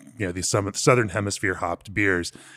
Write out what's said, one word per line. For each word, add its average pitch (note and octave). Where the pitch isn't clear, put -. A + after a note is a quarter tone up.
you G#2+
know, F2
these F2+
some G2+
Southern B2
Hemisphere G2+
hopped F2
beers. F#2+